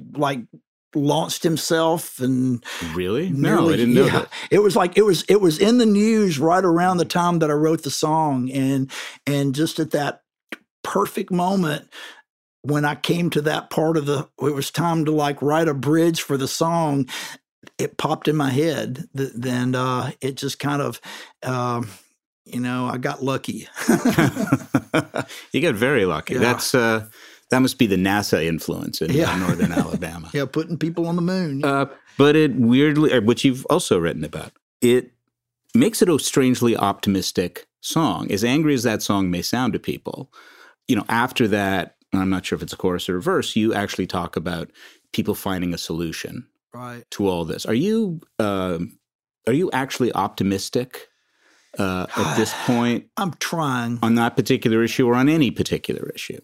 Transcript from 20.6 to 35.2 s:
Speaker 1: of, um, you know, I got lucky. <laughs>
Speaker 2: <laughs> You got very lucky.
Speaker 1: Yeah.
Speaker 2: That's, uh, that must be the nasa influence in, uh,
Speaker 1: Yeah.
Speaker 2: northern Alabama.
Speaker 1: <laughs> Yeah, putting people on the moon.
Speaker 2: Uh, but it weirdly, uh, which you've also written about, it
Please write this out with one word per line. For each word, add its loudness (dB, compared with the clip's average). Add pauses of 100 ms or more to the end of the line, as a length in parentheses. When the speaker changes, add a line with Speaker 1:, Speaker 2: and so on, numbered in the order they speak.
Speaker 1:
of, -4 (440)
um, -4 (560)
you -10
know, -4
I -6
got -6
lucky. -6
<laughs> -16 (100)
Speaker 2:
<laughs> 2 (540)
You -2
got 2
very 2
lucky. -2
Speaker 1:
Yeah. 0
Speaker 2:
That's, 2
uh, 2 (420)
that 4
must 2
be 6
the 2
nasa 2
influence -4
in, -2
uh, 0
Speaker 1:
Yeah. 0
Speaker 2:
northern 0
Alabama. -6
Speaker 1:
<laughs> -10
Yeah, -2
putting -6
people -4
on -2
the -2
moon. -2
Speaker 2:
Uh, 0 (300)
but 8
it 4
weirdly, 4
uh, 4
which 4
you've 2
also 2
written -2
about, -10 (300)
it 4 (600)